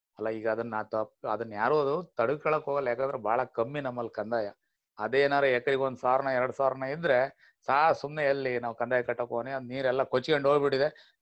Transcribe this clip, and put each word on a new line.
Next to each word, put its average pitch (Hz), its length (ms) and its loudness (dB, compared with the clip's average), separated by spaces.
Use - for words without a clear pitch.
ಅಲ್ಲ, 110 120 -4
ಈಗ 113 200 -4
ಅದನ್ನ 113 320 -2
ತಪ್-, 110 460 -6
ಅದನ್ನ 110 260 -4
ಯಾರು 127 280 2
ಅದು 143 220 -2
ತಡ್ಕೊಳಕ್ 147 600 -2
ಹೋಗಲ್ಲ, 139 240 -2
ಯಾಕಂದ್ರೆ 131 300 -2
ಬಹಳ 113 260 0
ಕಮ್ಮಿ 131 380 -4
ನಮ್ಮಲ್ಲಿ 123 340 -8
ಕಂದಾಯ. 107 360 -4
ಅದೇನಾರ 139 440 2
ಎಕರೆಗೆ 131 380 2
ಒಂದ್ 131 160 -2
ಸಾವಿರನ, 131 300 2
ಎರಡ್ 131 260 0
ಸಾವಿರನ 135 300 -2
ಇದ್ರೆ, 139 680 0
"ಸಾ, 147 280 4
ಸುಮ್ನೆ 151 300 -6
ಎಲ್ಲಿ 135 360 0
ನಾವು 117 160 -6
ಕಂದಾಯ 123 280 0
ಕಟ್ಟಕ್ 120 260 -4
ಹೋಗೋಣ, 120 200 -4
ಅದ್ 135 160 -6
ನೀರೆಲ್ಲ 131 380 0
ಕೊಚ್ಕೊಂಡು 139 460 2
ಹೋಗ್ಬಿಟ್ಟಿದೆ, 143 720 2